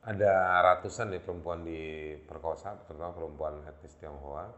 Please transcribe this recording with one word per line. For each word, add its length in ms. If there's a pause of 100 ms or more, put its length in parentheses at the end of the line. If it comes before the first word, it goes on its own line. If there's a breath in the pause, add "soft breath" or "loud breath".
Ada 640
ratusan 480
ya 80
perempuan 400
diperkosa, 1120 (160)
terutama 240
perempuan 560
etnis 320
Tionghoa. 560